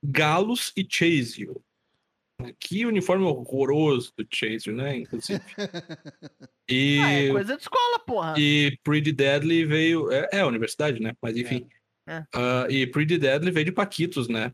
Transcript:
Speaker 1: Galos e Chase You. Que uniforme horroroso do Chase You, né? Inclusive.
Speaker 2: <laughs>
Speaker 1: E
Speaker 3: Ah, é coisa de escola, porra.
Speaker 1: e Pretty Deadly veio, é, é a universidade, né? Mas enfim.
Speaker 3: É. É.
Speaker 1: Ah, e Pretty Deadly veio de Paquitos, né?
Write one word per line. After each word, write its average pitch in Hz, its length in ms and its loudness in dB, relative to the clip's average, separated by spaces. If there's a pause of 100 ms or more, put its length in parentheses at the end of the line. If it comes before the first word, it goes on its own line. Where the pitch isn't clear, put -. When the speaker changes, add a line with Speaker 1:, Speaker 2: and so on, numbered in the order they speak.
Speaker 1:
Galos 160 760 0
e 190 120 -4
Chase 151 520 0
You. - 200 -12 (960)
Que 214 280 -4
uniforme 190 400 2
horroroso 135 920 0
do 110 140 -6
Chase 110 380 -4
You, - 80 -4
né? 139 200 -4
Inclusive. - 440 -6
Speaker 2:
<laughs> - 1120 -14 (180)
Speaker 1:
E 139 300 4
Speaker 3:
Ah, 143 120 4
é 143 180 4
coisa 196 260 0
de - 60 -16
escola, 480 420 2
porra. 165 320 -2
Speaker 1:
e 147 460 2
Pretty 151 280 2
Deadly 147 540 2
veio, 160 460 2
é, 135 220 0
é 196 80 2
a 185 60 4
universidade, 120 540 -2
né? 113 180 -4
Mas 113 160 -4
enfim. 123 320 -4 (400)
Speaker 3:
É. 160 100 -12
É. 160 160 -12
Speaker 1:
Ah, 123 360 0
e 135 160 2
Pretty 156 320 0
Deadly 147 340 2
veio 160 140 2
de 180 60 -2
Paquitos, 170 560 -2
né? 117 260 -4